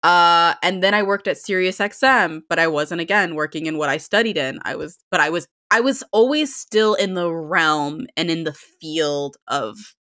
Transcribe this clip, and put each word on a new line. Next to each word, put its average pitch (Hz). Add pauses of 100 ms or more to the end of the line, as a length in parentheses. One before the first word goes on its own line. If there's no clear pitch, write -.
Uh, 170
and 185
then 202
I 214
worked 196
at 185
Sirius 185
X 208
M, 190
but 160
I 165
wasn't, 156
again, 175
working 151
in 156
what 151
I 139
studied 214
in. 135
I 117
was, 156 (120)
but 180
I 151
was, 170 (240)
I 220
was 269
always 262
still 214
in 190
the 175
realm 156 (100)
and 165
in 165
the 156
field 147 (120)
of 110